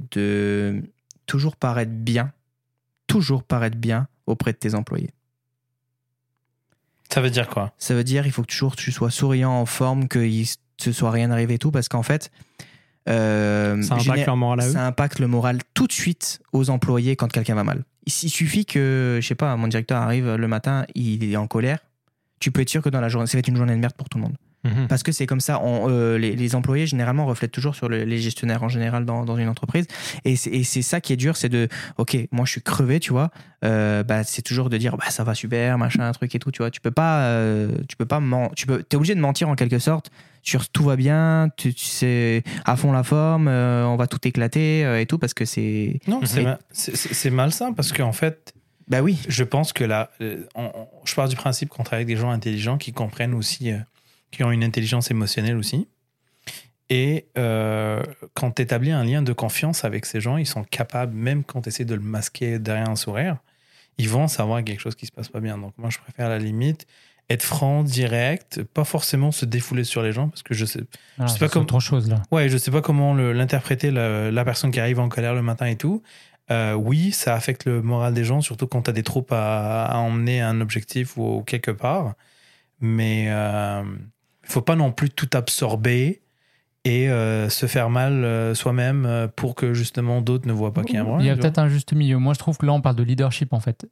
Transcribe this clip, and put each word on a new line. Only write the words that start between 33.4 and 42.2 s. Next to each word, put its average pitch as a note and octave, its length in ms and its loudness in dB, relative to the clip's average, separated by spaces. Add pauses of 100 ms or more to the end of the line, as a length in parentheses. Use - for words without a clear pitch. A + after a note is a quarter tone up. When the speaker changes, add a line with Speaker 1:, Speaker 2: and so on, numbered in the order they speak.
Speaker 1:
euh, G#2+ 400 2
bah, A2 180 0
c'est A2+ 200 -6
toujours B2+ 280 0
de A#2 60 2
dire, A#2 200 0
bah, - 140 -4
ça - 140 -2
va A2+ 100 0
super, A#2 440 0
machin, A#2 260 0
un A#2 80 0
truc B2 240 -4
et - 20 -2
tout, C3 140 -4
tu - 60 -10
vois. A#2 120 -2
Tu - 100 -14
peux A#2 120 -2
pas, D#3 320 4
euh, A2 480 2 (160)
tu - 80 -16
peux A2+ 100 -2
pas D3 140 0
men-, B2 340 0
tu - 120 -6
peux, C3 180 0
t'es - 120 -2
obligé E3 200 4
de F3 40 2
mentir D3 280 2
en C#3+ 80 2
quelque A#2+ 240 2
sorte D#3 320 0 (320)
sur - 240 -2
tout - 160 2
va C#3 100 4
bien, D#3+ 600 4
tu, B2 180 0
tu - 120 -8
sais, A#2 580 2 (200)